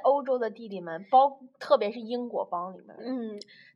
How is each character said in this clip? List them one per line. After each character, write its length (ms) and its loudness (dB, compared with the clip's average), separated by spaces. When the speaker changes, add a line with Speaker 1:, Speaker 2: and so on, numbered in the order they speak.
Speaker 1:
欧 180 4
洲 160 -2
的 100 -2
弟 200 -14
弟 120 -10
们， 300 -10
包-， 300 6
特 180 4
别 140 2
是 80 -10
英 300 -6
国 160 -4
帮 280 -6
里 60 -18
面 120 -20
儿 80 -20
的。 60 -16
Speaker 2:
嗯， 360 -8